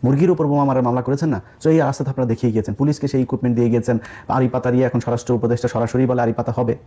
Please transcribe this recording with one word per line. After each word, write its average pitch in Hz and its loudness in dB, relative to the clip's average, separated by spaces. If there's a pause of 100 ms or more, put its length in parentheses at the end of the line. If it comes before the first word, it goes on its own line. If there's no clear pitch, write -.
মুরগির 139 4
উপর 160 0
বোমা 143 2
মারার 131 2
মামলা 123 0
করেছেন 139 -2
না? 104 -2 (220)
So 156 4
এই 160 6
রাস্তা 139 0
তো 135 -4
আপনারা 131 -2
দেখিয়ে 113 0
গিয়েছেন, 107 -2
পুলিশকে 143 0
সেই 135 0
ইকুইপমেন্ট 123 0
দিয়ে 120 2
গিয়েছেন। 117 0 (280)
আরিফ 127 2
পাতারিয়া 127 0
এখন 123 0
স্বরাষ্ট্র 117 -2
উপদেষ্টা 117 0
সরাসরি 117 0
বলে 123 0
আরিফ 117 0
পাতা 117 -4
হবে। 120 -2 (120)